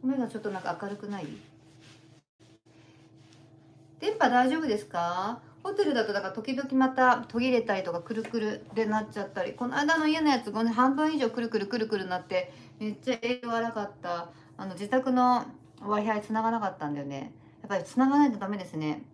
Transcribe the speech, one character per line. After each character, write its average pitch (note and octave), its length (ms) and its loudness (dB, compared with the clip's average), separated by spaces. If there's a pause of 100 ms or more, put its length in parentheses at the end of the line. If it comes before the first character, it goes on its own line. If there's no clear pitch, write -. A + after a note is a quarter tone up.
目 C4 160 0
が A#3 100 0
ち - 80 -8
ょ G#3+ 40 -6
っ - 20 -16
と G#3+ 80 -4
な F#3+ 100 -6
ん - 20 -16
か F3 200 -4
明 G3 80 -6
る G3+ 60 -8
く G3+ 120 -12
な G3 120 -8
い？ D3 60 -8 (2750)
電 G#4+ 200 -2
波 C#4+ 100 6
大 B3 220 6
丈 D#4+ 80 0
夫 D#4+ 80 -2
で G#3+ 100 2
す G#3 80 -4
か？ F3+ 560 -2 (220)
ホ G4 100 -4
テ G4+ 120 2
ル D4+ 80 2
だ A3+ 140 2
と G#3 80 -2
だ G3 80 0
か F#3+ 60 -4
ら F#3 40 -8
時 A#3+ 220 -4
々 C4+ 180 -4
ま C4 160 6
た B3+ 300 4 (100)
途 A#3 100 -2
切 B3+ 120 2
れ B3 100 4
た G#3+ 160 0
り F#3+ 60 -2
と E3+ 100 -4
か、 E3+ 80 -4
く A3 140 -8
る A3+ 80 -4
く A3+ 180 -4
る G#3+ 320 -4
で A3 140 0
な G#3+ 160 0
っ G#3+ 80 -10
ち G#3 100 -8
ゃ G3 40 -4
っ - 60 -10
た F#3 140 -4
り。 - 80 -6
こ B3 160 -4
の C4 80 -4
間 D4+ 220 4
の D#4 100 2
家 D#4 140 2
の D4+ 80 4
や B3 100 4
つ、 G#3 100 -8
ご A3 120 -2
め A#3 80 2
ん、 - 20 -2
半 B3+ 240 4
分 D#4 180 2
以 C#4+ 40 2
上 B3 100 2
く A3+ 140 -4
る A3+ 80 -4
く A3 80 0
る G3 80 0
く A#3 120 -2
る A3 80 0
く G#3+ 120 0
る F#3+ 80 -4
な F3+ 140 -2
っ F3+ 40 -16
て、 F#3 260 -2 (280)
め G#3+ 140 -4
っ - 60 -10
ち C4 140 -2
ゃ A#3 80 -2
映 B3 220 -2
像 A#3+ 80 -6
悪 A3+ 240 0
か G#3+ 80 -4
っ G3+ 180 -8
た。 F3 300 -6 (260)
あ F#3+ 80 -10
の、 F#3+ 80 -6
自 G3 160 -8
宅 C4 240 2
の B3 320 4 (360)
Wi-Fi G#3 420 0
繋 A3 200 -2
が A3+ 80 2
な A3+ 100 -2
か G3+ 80 -2
っ - 100 -6
た D3+ 100 -6
ん D3 60 -4
だ C#3+ 60 -6
よ C#3 60 -8
ね。 C#3 280 -8 (260)
や - 60 -18
っ - 20 -14
ぱ G3+ 80 -2
り E3+ 80 -2
繋 C4 240 2
が C#4+ 100 4
な D4 60 8
い B3+ 80 4
と G#3 60 -4
ダ F#3+ 100 -6
メ G#3 80 -2
で F#3+ 80 -8
す D#3+ 140 -8
ね。 D3+ 360 -2